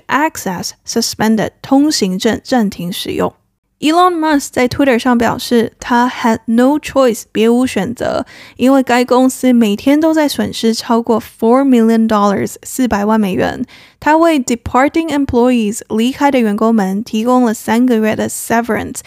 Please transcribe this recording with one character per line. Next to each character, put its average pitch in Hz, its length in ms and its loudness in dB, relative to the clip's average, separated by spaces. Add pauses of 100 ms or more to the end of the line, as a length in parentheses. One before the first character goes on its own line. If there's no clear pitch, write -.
access 254 600 -4 (140)
suspended， - 680 -2 (100)
通 285 280 2
行 190 300 -2
证 - 240 0
暂 226 260 0
停 175 220 -8
使 - 200 -8
用。 - 220 -4 (460)
Elon 349 340 2
Musk 311 380 -2
在 247 160 0
Twitter 262 320 0
上 247 180 0
表 233 200 -2
示， 233 420 -2
他 247 300 0
had 226 380 -2
no 254 300 2
choice， 262 540 0
别 220 180 2
无 240 160 2
选 202 300 -4
择， - 300 -4 (320)
因 262 160 2
为 269 100 4
该 247 220 0
公 254 240 2
司 254 240 0
每 226 200 2
天 277 280 2
都 320 120 2
在 311 140 2
损 208 240 -4
失 226 220 -2
超 226 280 -2
过 233 160 -2
four 233 460 0
million 226 420 4
dollars， 208 580 0
四 - 260 -4
百 202 160 -2
万 220 120 2
美 202 160 0
元。 - 300 -2 (380)
他 302 160 2
为 320 200 4
departing 269 720 0
employees， 247 720 0 (180)
离 233 140 0
开 285 180 0
的 269 120 2
员 208 160 0
工 226 180 2
们 196 260 0
提 220 220 -4
供 254 220 2
了 220 80 0
三 226 320 0
个 247 140 2
月 220 140 0
的 214 140 -4
severance， 226 800 -4